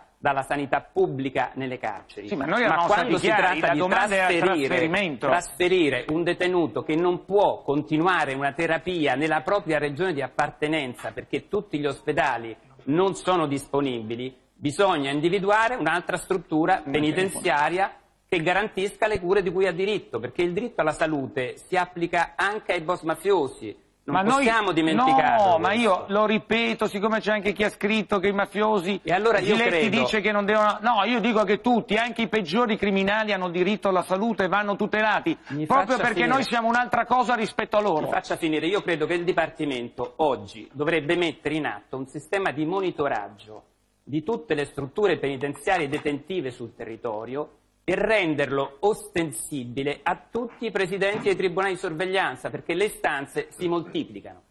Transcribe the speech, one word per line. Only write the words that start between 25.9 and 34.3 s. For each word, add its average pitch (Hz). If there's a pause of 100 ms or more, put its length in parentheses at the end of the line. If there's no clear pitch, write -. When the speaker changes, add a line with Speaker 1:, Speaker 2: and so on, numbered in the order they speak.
Speaker 1:
questo. -
Speaker 2:
lo 214
ripeto, 220
siccome 208
c'è 202
anche 208
chi 214
ha 202
scritto 208
che 190
i 202
mafiosi, 202
Speaker 1:
E 160
allora 208
io 202
Speaker 2:
Giletti 226 (180)
Speaker 1:
credo 233
Speaker 2:
dice -
che 208
non 202
devono, 208
no, 220
io 233
dico 214
che 196
tutti, 226
anche 226
i -
peggiori 214
criminali 202
hanno 185
diritto 180
alla 185
salute 202